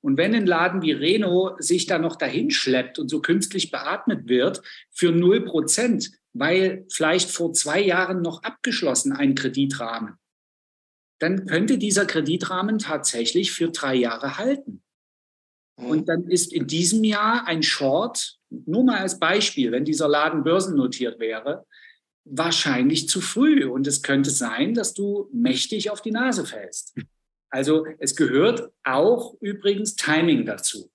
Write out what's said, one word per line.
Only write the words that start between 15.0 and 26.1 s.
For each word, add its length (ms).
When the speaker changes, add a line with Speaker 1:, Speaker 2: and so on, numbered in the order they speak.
Speaker 2:
Mhm. 100
Speaker 1:
Und 220
dann 200
ist 260
in 140
diesem 360
Jahr 440
ein 160
Short, 720
nur 320
mal 140
als 220
Beispiel, 520
wenn 140
dieser 220
Laden 360
börsennotiert 760
wäre, 460
wahrscheinlich 840
zu 140
früh. 440
Und 200
es 160
könnte 300
sein, 420
dass 220
du 360
mächtig 600
auf 100
die 80
Nase 380